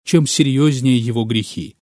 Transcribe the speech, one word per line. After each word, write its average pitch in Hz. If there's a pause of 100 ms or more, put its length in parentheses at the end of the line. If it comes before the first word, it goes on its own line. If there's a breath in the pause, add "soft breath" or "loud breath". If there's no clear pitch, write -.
чем 160
серьезнее 135
его 117
грехи. 110 (240)